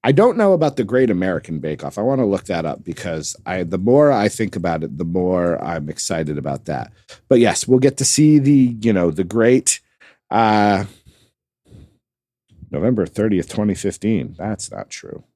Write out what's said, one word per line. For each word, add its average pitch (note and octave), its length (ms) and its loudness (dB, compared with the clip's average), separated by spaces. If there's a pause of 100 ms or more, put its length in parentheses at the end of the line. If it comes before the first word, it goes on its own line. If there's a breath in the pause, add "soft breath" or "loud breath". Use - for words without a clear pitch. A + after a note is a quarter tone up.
I B2 100 2
don't G#3 260 4
know G3+ 160 4
about D#3 220 0
the B2+ 80 -2
Great A#2+ 260 2
American F2+ 480 -2
Bake D2 260 -6
Off. C#2+ 140 -10
I - 20 -6
wanna C3 240 0
look G2 200 -2
that E2 200 -4
up C#2+ 180 -8
because D#2+ 640 -10
I, F#2 200 -6
the E2+ 120 -6
more C3 340 4
I G#2 200 2
think G#2 260 -6
about E2 260 -2
it, C#2+ 140 -10
the E2+ 80 -6
more F2+ 580 -2
I'm D#2 280 -8
excited D#2 480 -6
about C#2 260 -8
that. C2+ 260 -8 (380 soft breath)
But C3 100 4
yes, A#2 300 2
we'll B2+ 120 6
get C3+ 180 2
to C3+ 80 -2
see D3+ 320 4
the, C3+ 420 4
you A2 140 2
know, F2 160 2
the E2+ 140 -4
great, A#2 560 2 (500 soft breath)
uh, G#2 560 2 (1800 soft breath)
November G2+ 340 -2
thirtieth, G#2 460 -2
twenty G#2 240 -2
fifteen. G2 640 -4
That's G2+ 340 -10
not - 160 -14
true. - 340 -16 (140)